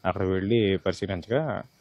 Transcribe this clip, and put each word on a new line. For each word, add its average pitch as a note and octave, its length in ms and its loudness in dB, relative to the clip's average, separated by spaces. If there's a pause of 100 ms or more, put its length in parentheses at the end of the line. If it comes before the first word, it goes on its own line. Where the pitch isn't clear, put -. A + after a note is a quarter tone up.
అక్కడ F#2 180 0
వెళ్ళి G2 540 2
పరిశీలించగా, G2+ 840 -2 (180)